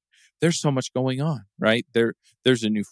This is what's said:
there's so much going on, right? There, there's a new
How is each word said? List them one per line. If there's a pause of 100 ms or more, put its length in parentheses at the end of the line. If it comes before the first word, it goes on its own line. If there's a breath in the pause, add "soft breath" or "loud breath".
(400 soft breath)
there's
so
much
going
on, (120)
right? (100)
There, (300 soft breath)
there's
a
new